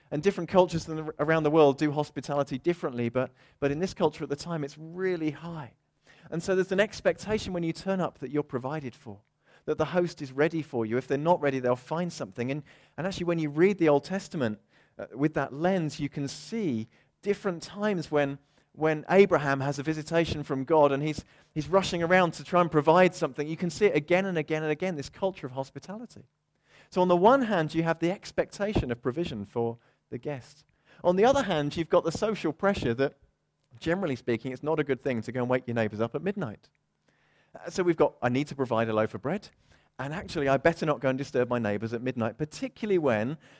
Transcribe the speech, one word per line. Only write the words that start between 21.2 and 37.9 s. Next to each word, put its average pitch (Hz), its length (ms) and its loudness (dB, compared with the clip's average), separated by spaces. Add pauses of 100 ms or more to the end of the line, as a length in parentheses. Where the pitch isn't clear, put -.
he's 147 140 -6
rushing 180 340 0
around 175 320 4
to - 100 -14
try 175 160 2
and 175 120 2
provide 165 420 6
something. 147 340 -4
You 156 80 -6
can 175 140 -2
see 208 160 2
it 196 100 4
again 175 300 2
and 185 120 -4
again 156 260 -2
and 156 80 -2
again, 175 240 -4
this 139 140 -8
culture - 360 -6
of 127 80 -12
hospitality. 143 720 -12 (640)
So 185 120 2
on 180 60 4
the 180 80 6
one 240 280 6
hand, 180 300 0
you 160 100 0
have 165 160 -2
the 170 120 0
expectation 196 800 -4
of 117 100 -4
provision 131 440 -4
for 117 320 -4 (320)
the 123 80 -8
guest. 135 480 -12 (380)
On 180 120 4
the 190 80 4
other 269 200 4
hand, 151 340 -2
you've 160 100 -2
got 175 160 4
the 160 80 -2
social 202 400 -2
pressure 190 440 0
that, 135 180 0 (680)
generally 170 360 -2
speaking, 117 360 -4
it's 127 120 -10
not 147 160 0
a 147 40 -2
good 131 200 -4
thing 123 180 -2
to 117 100 -10
go 127 100 -4
and 120 80 -2
wake 127 180 0
your 117 80 -6
neighbours 107 260 0
up 113 140 -2
at 151 80 -8
midnight. 185 440 -6 (880)
Uh, - 140 -16
so 185 120 -2
we've 175 140 4